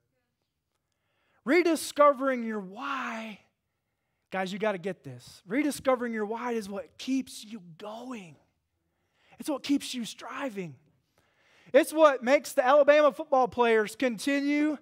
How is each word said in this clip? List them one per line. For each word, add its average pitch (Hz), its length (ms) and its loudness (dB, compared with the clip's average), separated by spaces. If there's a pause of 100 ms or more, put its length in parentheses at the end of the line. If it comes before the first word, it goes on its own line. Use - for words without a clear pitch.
(1400)
Rediscovering 285 960 2
your 220 180 -6
why, 226 760 -10 (920)
guys, 190 200 -4
you 202 80 -8
gotta 202 200 -2
get 175 260 -8
this. - 420 -18
Rediscovering 247 680 -2
your 214 100 -4
why 233 280 -6
is 214 180 -6
what 196 260 -12
keeps 262 480 -6
you 214 160 -14 (160)
going. 214 600 -14 (1000)
It's - 120 -10
what 269 120 -6
keeps 285 300 -2
you 240 140 -8
striving. 233 680 -10 (1000)
It's 302 180 6
what 302 300 6
makes 269 300 2
the 269 120 2
Alabama 285 480 6
football 262 340 0
players 220 480 2
continue 285 880 0